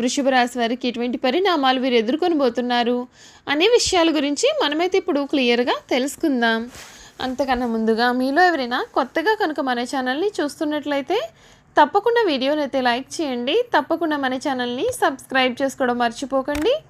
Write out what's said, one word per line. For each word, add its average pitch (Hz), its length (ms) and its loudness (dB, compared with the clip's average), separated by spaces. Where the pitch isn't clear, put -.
వృషభ 247 360 0
రాశి 247 240 0
వారికి 240 300 -2
ఎటువంటి 240 360 -4
పరిణామాలు 277 580 2
వీరు 247 180 2
ఎదుర్కొనబోతున్నారు 247 1000 0
అనే 320 160 2
విషయాల 339 300 2
గురించి 285 300 0
మనమైతే 339 400 0
ఇప్పుడు 285 200 -2
క్లియర్గా 247 440 2
తెలుసుకుందాం. 247 680 0
అంతకన్నా 254 460 -2
ముందుగా 226 360 2
మీలో 269 300 2
ఎవరైనా 262 300 -2
కొత్తగా 320 420 0
కనుక 320 300 -2
మన 240 120 -2
ఛానల్ని 269 340 -2
చూస్తున్నట్లయితే 294 800 -4
తప్పకుండా 415 520 4
వీడియోని 277 360 0
అయితే 269 240 -2
లైక్ 240 260 -2
చేయండి. 262 400 -2
తప్పకుండా 311 520 0
మన 254 100 -2
ఛానల్ని 254 400 -4
సబ్స్క్రైబ్ 262 600 2
చేసుకోవడం 262 420 0
మర్చిపోకండి. 269 720 0